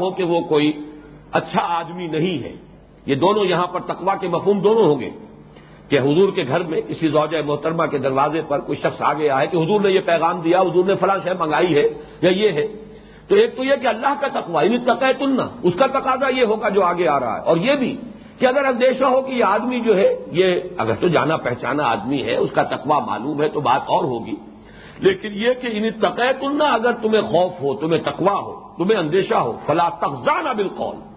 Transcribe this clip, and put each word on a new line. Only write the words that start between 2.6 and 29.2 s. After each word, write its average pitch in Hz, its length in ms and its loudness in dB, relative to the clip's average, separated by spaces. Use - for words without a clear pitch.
یہ 139 100 0
دونوں 196 300 2
یہاں 180 220 0
پر 180 120 -6
تقوی 180 280 -2
کے 190 60 -4
مفہوم 175 320 0
دونوں 214 260 4
ہوں 147 140 4
گے 95 100 -8
کہ 139 100 4
حضور 151 320 4
کے 190 160 -2
گھر 160 160 0
میں 160 240 -4
کسی - 200 -2
زوجہ 156 380 0
محترمہ 156 400 -2
کے 143 120 -2
دروازے 139 500 0
پر 143 120 -2
کوئی 143 240 -6
شخص 160 180 -2
آ 131 120 2
گیا 151 260 0
ہے 156 80 2
کہ 185 100 -2
حضور 196 240 2
نے 202 100 4
یہ 190 140 4
پیغام 170 360 0
دیا، 175 200 4
حضور 180 240 2
نے 190 100 2
فلاں 190 280 2
شے 175 160 -2
منگائی 160 360 2
ہے 143 100 4
یا 175 100 6
یہ 202 200 2
ہے، 147 160 -2
تو 202 80 4
ایک 226 220 4
تو 262 60 -4
یہ 269 120 2
کہ 247 120 0
اللہ 233 320 0
کا 277 80 -2
تقوی، 170 380 -2
ان 214 80 4
اتقیتن، 254 680 0
اس 175 160 2
کا 269 80 4
تقاضا 269 420 0
یہ 254 160 2
ہوگا 214 240 0
جو 190 140 2
آگے 175 240 2
آ 143 120 2
رہا 117 160 -2
ہے، - 60 -6
اور 165 160 2
یہ 240 180 2
بھی 254 200 -2
کہ 247 60 2
اگر 269 200 2
اندیشہ 254 380 2
ہو 262 180 4
کہ 262 100 -6
یہ 240 120 0
آدمی 226 360 0
جو 220 180 2
ہے، 190 120 4
یہ 185 160 2
اگر 110 180 0
تو 180 120 0
جانا 147 300 2
پہچانا 127 500 -4
آدمی 117 360 -2
ہے، 117 120 -2
اس - 180 0
کا 147 100 2
تقوی 139 440 -2
معلوم 120 340 -4
ہے 151 80 0
تو 151 100 -6
بات 131 260 2
اور 175 180 0
ہوگی، 117 320 -4
لیکن 190 340 2
یہ 226 280 0
کہ 247 100 -4
ان 214 120 -2
اتقیتن، 247 800 0
اگر 247 300 2
تمہیں 220 200 2
خوف 180 300 0
ہو، 139 140 -2
تمہیں 160 280 0
تقوی 180 380 0
ہو، 101 120 -10
تمہیں 202 220 2
اندیشہ 180 360 0